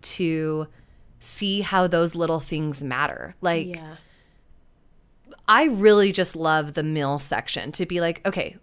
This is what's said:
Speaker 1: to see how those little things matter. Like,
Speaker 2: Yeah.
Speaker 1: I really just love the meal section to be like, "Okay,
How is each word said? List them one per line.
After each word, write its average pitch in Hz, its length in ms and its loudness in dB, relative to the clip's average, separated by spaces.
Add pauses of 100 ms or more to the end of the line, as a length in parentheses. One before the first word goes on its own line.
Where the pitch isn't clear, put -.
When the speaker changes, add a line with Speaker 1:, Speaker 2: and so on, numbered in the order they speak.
Speaker 1:
to 156 680 -2 (520)
see 202 400 -2
how 185 260 2
those 170 280 2
little 165 260 0
things 151 420 -4
matter. 139 600 -4
Like, 175 340 -2
Speaker 2:
Yeah. 160 200 -16 (1500)
Speaker 1:
I 233 180 6
really 208 480 6
just 180 220 0
love 156 380 0
the 156 100 -4
meal 147 360 -2
section - 540 -4
to 185 120 -4
be 175 160 -4
like, 170 260 -2
"Okay, 190 360 -4